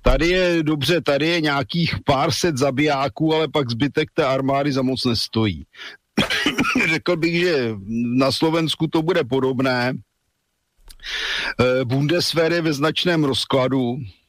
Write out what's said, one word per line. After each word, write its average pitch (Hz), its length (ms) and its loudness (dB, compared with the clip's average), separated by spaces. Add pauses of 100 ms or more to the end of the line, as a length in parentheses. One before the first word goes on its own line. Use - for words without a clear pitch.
Tady 135 260 4
je, 175 340 2
dobře, 151 380 0
tady 143 280 0
je 170 120 0
nějakých 151 540 0 (120)
pár 139 260 2
set 165 240 0
zabijáků, 143 800 0
ale 156 140 2
pak 127 220 0
zbytek 123 440 0
té 156 100 2
armády 135 480 0
za 131 100 0
moc 127 220 -2
nestojí. 110 600 -2 (480)
<coughs> - 760 0
Řekl 170 260 0
bych, 170 240 0
že 135 340 0 (420)
na 135 160 4
Slovensku 160 540 0
to 165 160 0
bude 170 220 0
podobné. 131 760 0 (1600)
Eh, 127 260 2
Bundeswehr 151 680 -2
je 170 100 0
ve 160 100 -2
značném 156 520 0
rozkladu. 127 760 -2 (300)